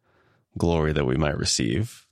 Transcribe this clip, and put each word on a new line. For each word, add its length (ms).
glory 360
that 120
we 100
might 220
receive 760